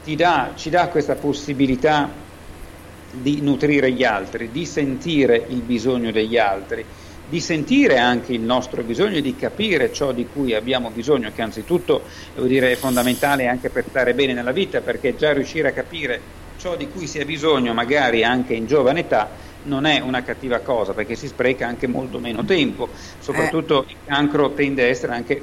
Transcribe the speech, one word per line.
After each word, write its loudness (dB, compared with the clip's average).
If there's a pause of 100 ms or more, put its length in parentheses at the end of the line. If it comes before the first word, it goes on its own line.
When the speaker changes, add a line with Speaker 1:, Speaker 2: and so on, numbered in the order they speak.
Speaker 1:
ti -4
dà, 4
ci -8
dà 4
questa 0
possibilità 2 (1000)
di -2
nutrire 4
gli 0
altri, -2
di -6
sentire 2
il -2
bisogno 0
degli 2
altri, 0 (500)
di 0
sentire 4
anche 2
il -2
nostro 0
bisogno 0
e 0
di -2
capire 0
ciò -2
di -2
cui -2
abbiamo -2
bisogno, 0
che -6
anzitutto, 0 (320)
devo -2
dire, 4
è 2
fondamentale 2
anche -2
per -2
stare 2
bene 2
nella -2
vita, -2
perché -2
già 2
riuscire 0
a -2
capire -6 (360)
ciò -6
di -6
cui -8
si -8
ha -2
bisogno, 2
magari 2
anche 2
in -4
giovane 4
età, 2 (360)
non -2
è 4
una -2
cattiva -2
cosa, 0
perché -4
si -10
spreca -2
anche -4
molto -4
meno -4
tempo. 0 (280)
Soprattutto 0
Speaker 2:
Eh. -16
Speaker 1:
il -18
cancro 2
tende 0
a 6
essere 0
anche -4